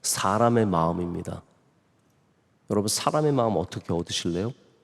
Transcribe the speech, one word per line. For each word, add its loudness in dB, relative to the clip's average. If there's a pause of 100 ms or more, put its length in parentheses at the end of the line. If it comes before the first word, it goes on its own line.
사람의 2
마음입니다. -2 (1300)
여러분, 0
사람의 0
마음 2
어떻게 -4
얻으실래요? -2 (320)